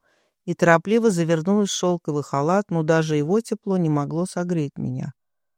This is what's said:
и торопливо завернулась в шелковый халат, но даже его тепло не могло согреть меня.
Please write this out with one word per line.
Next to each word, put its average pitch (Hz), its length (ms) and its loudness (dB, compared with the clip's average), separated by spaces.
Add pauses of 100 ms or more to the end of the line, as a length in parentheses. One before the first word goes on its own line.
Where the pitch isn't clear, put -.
(480)
и 175 60 -4
торопливо 196 580 4
завернулась 170 580 0
в - 60 -6
шелковый 165 480 -2
халат, 165 480 -2
но 165 100 0
даже 156 360 2
его 170 240 0
тепло 208 340 -4
не 170 140 0
могло 147 360 -2
согреть 175 520 -4
меня. 131 340 -8 (460)